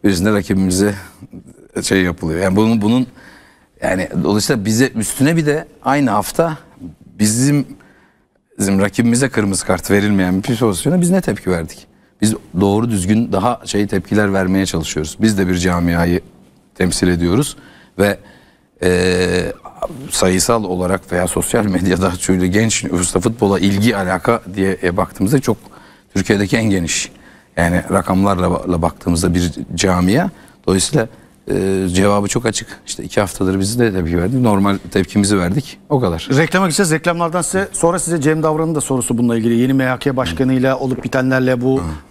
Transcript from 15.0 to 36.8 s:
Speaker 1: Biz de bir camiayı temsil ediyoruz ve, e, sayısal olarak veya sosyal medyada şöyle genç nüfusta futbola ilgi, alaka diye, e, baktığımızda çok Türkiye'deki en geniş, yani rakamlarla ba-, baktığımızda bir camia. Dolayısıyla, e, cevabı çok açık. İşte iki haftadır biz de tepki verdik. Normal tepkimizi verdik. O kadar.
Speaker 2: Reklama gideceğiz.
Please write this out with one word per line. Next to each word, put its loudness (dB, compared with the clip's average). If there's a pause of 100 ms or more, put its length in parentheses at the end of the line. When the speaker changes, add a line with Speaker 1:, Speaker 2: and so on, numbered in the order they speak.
Speaker 1:
Biz 2
de 2
bir 0
camiayı 0 (540)
temsil 0
ediyoruz 0 (420)
ve, 2 (640)
e, 0 (580)
sayısal 2
olarak -4
veya 0
sosyal -2
medyada 0
şöyle 0
genç 0
nüfusta -2
futbola 0
ilgi, 2
alaka -2 (120)
diye, 0
e, 0
baktığımızda 0
çok -2 (580)
Türkiye'deki 0
en 0
geniş, -2 (440)
yani 0
rakamlarla 0
ba-, 0
baktığımızda 0
bir 0 (220)
camia. 2 (380)
Dolayısıyla, 0 (420)
e, 0
cevabı 2
çok -2
açık. -6
İşte -10
iki -2
haftadır 0
biz -2
de 2
tepki 0
verdik. 0
Normal 2 (120)
tepkimizi 0
verdik. -2 (100)
O 2
kadar. -2
Speaker 2:
Reklama 2
gideceğiz. 0